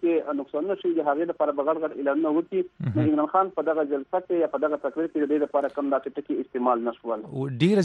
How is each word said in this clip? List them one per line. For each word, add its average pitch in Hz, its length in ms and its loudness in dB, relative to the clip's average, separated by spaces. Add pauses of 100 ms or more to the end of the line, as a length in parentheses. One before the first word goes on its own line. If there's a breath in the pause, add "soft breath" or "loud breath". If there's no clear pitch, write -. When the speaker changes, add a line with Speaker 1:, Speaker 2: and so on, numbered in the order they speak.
Speaker 1:
کې، 170 280 2
آه، 151 40 -4
نقصانونه 151 420 -4
شوي 180 200 -2
دي، 160 80 0
هغې 147 300 2
لپاره 151 200 0
به 143 100 -2
غټ 156 200 2
غټ - 140 -4
اعلانونه 139 400 2
وکړي. 185 240 0 (200)
Speaker 2:
مهم. - 260 0
Speaker 1:
نو 156 60 4
عمران 151 140 2
خان 190 240 2
په 165 120 -4
دغه 156 220 0
جلسه 143 360 -2
کې 185 120 -6
یا 165 140 2
په 143 120 -4
دغه 151 180 0
تقریر 151 300 -4
کې 160 140 -4
د 147 120 2
دې 151 140 2
لپاره 139 220 0
کوم 139 220 -4
داسې 135 260 0
ټکي 143 240 -4
استعمال 123 440 0
نه 117 80 -2
شول. 113 280 -6 (420)
Speaker 2:
ډېره 196 220 4